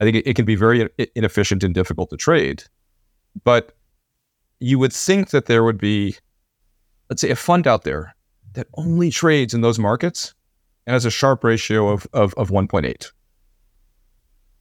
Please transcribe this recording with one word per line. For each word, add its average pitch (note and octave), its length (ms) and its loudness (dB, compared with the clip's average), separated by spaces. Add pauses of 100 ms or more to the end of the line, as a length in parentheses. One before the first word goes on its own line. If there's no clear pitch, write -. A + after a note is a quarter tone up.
I G#2 40 2
think A2 100 4
it, - 120 -2
it A#2+ 80 0
can A#2 100 2
be A2 100 2
very A2+ 340 2 (100)
i-, B2 160 -2
inefficient G2+ 480 0
and F2+ 100 0
difficult F2+ 360 -2
to - 80 -12
trade, A2 460 0 (840)
but A#2+ 320 2 (840)
you C3 200 0
would C3 140 2
think F#3+ 360 0
that C#3+ 160 0
there A#2 180 4
would A2+ 140 0
be, G2+ 380 -2 (960)
let's - 120 -8
say, - 80 -2
a B2+ 60 0
fund F3 320 0
out A2+ 160 2
there D2 300 -6 (400)
that B2+ 220 -10
only E3+ 360 0
trades C#3+ 420 0
in A#2 80 -2
those A#2 180 2
markets A#2 540 -2 (520)
and A#2+ 80 -4
has B2 120 0
a A2+ 60 0
Sharpe C3+ 320 0
ratio A2 460 2
of, G#2 240 -2
of, G#2 220 2
of F#2 160 -4
one F#2+ 160 2
point E2 180 -2
eight. - 260 -8 (1500)